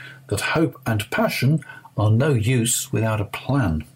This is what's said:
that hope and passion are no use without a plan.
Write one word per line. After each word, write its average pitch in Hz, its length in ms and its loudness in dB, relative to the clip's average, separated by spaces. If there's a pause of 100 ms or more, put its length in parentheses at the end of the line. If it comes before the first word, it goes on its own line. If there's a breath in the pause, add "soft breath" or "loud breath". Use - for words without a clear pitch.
(260 loud breath)
that - 320 -2
hope 160 260 0
and 107 260 -2
passion 156 500 2 (360 loud breath)
are 107 140 2
no 135 240 4
use 117 580 0
without 110 280 0
a 104 40 -2
plan. 101 600 -2 (120)